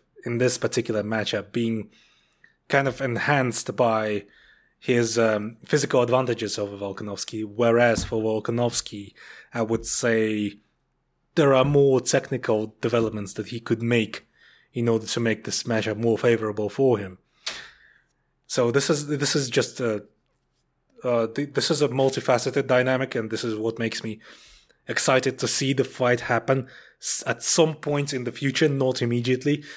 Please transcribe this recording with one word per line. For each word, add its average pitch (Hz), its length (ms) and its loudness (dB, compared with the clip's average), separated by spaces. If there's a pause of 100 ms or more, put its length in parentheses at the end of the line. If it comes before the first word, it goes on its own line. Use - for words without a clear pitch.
(260)
in 117 100 -2
this 120 220 2
particular 113 440 -2
matchup 104 500 -4
being 113 360 -4 (800)
kind 139 180 4
of 127 140 -4
enhanced 127 760 0
by 110 500 0 (520)
his, 117 400 2
um, 110 460 2
physical 143 380 2
advantages 117 560 0
over 101 180 -6
Volkanovski, 101 680 -8
whereas 117 580 4
for 113 180 -4
Volkanovski, 110 920 -2 (400)
I 117 80 0
would 113 240 -2
say 107 720 0 (760)
there 139 200 4
are 131 100 6
more 139 360 6
technical 113 800 -2
developments 107 540 -2
that 104 140 -10
he 117 120 -8
could 113 220 -2
make 117 440 0 (460)
in 117 160 -2
order 110 180 2
to - 140 -2
make 110 240 0
this - 200 -4
matchup 110 320 -2
more 113 220 2
favorable 107 500 0
for 127 300 2
him. 95 200 -12 (1300)
So 120 240 0
this 135 200 2
is, 147 160 -2
this 143 280 0
is 131 160 -2
just - 300 0
a, 107 240 -4 (1000)
uh, 117 260 0
th-, 143 260 -6
this - 160 2
is 147 120 0
a 139 60 2
multifaceted 131 800 0
dynamic, 131 480 2
and 110 160 -4
this 110 140 -4
is 110 120 -4
what 113 220 -4
makes 113 260 -4
me 107 160 -10 (640)
excited 127 520 2
to 117 100 -2
see 135 240 0
the 131 120 2
fight 123 360 0
happen 127 480 0 (320)
s-, - 260 -2
at - 160 -4
some 160 320 4
point 143 380 -4
in 123 120 -4
the 117 80 -6
future, 139 360 0
not 131 340 0
immediately, 127 600 0 (120)